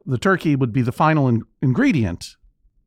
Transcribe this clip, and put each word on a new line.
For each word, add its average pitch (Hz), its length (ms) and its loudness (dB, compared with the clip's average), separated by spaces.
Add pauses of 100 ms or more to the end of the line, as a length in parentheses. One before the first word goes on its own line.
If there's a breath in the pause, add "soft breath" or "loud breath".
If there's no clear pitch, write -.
the 131 120 -4
turkey 170 380 0
would 131 180 -2
be 131 80 0
the 120 100 -2
final 156 360 2
in-, 117 160 0 (180)
ingredient, 127 720 0 (520)